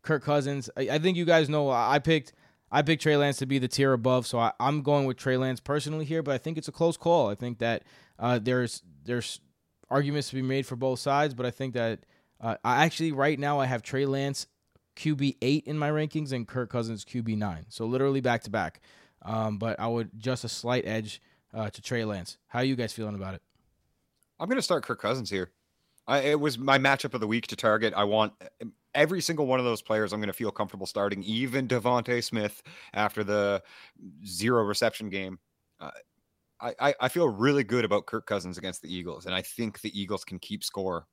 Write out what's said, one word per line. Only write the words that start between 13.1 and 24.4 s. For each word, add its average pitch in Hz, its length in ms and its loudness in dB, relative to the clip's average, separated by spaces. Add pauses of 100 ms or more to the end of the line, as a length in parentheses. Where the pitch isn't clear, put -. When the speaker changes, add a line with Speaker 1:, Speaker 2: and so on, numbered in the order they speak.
Speaker 1:
right 139 260 2
now, 143 220 0
I 131 60 2
have 123 160 -2
Trey 139 240 -2
Lance 139 420 -2 (480)
Q 151 200 0
B 139 260 0
eight 143 240 2
in 156 120 -4
my 147 120 0
rankings 151 420 -2
and 120 160 -4
Kirk 123 220 -4
Cousins 113 340 -4
Q 120 200 -6
B 113 120 -2
nine. 95 340 -4
So - 160 -8
literally 135 360 2
back 120 220 0
to 107 60 -12
back. 98 320 -4 (420)
Um, 110 340 -4
but 110 220 -4
I 110 80 -2
would 117 300 -2
just 123 260 -4
a 113 60 -6
slight 123 360 -2
edge, 110 360 -6 (320)
uh, 110 180 -4
to - 100 -18
Trey 117 240 -4
Lance. 101 320 -8 (100)
How 123 120 -4
are 127 60 2
you 135 100 2
guys 117 180 -4
feeling 107 220 -6
about 95 180 -8
it? - 80 -14 (1000)
Speaker 2:
I'm 170 80 -4